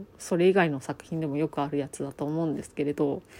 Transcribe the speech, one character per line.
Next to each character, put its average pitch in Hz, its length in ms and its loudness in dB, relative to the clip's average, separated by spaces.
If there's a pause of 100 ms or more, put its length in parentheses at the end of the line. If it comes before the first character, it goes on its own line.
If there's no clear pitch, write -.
(180)
そ - 180 -2
れ 175 140 8
以 190 40 6
外 180 160 6
の 139 100 -2
作 - 260 -10
品 165 140 -4
で 160 80 -2
も 139 100 -2
よ 156 100 0
く 151 140 -4
あ 143 80 0
る 147 80 -2
や 139 100 -2
つ - 160 -8
だ 139 80 -6
と 143 140 -6
思 156 180 -2
う 165 40 0
ん 151 80 -2
で - 80 -6
す - 100 -16
け 147 100 -4
れ 143 100 -2
ど、 143 280 0 (180)